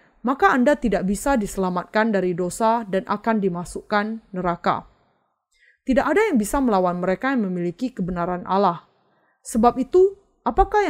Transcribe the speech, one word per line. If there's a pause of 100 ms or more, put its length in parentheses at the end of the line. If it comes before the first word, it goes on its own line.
(240)
maka
Anda
tidak
bisa
diselamatkan
dari
dosa
dan
akan
dimasukkan
neraka. (960)
Tidak
ada
yang
bisa
melawan
mereka
yang
memiliki
kebenaran
Allah. (600)
Sebab
itu, (240)
apakah